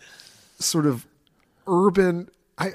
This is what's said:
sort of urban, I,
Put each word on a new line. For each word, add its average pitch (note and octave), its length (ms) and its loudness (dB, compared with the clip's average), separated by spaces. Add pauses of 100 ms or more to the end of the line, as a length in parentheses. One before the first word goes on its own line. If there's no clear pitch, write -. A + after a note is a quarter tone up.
(580)
sort D#3 280 -2
of B2 200 -4 (600)
urban, F3+ 640 2 (300)
I, F#3 160 -4